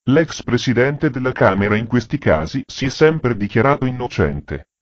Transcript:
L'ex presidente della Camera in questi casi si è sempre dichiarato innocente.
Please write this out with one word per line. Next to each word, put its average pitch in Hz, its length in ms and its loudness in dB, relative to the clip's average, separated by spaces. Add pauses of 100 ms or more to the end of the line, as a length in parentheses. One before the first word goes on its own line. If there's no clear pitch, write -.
L'ex 151 380 0
presidente 131 680 0
della 127 220 -4
Camera 104 440 2
in 110 100 -4
questi 123 300 -2
casi 92 480 0
si - 220 -8
è - 20 -2
sempre 151 480 2
dichiarato 117 480 0
innocente. 80 840 -4 (140)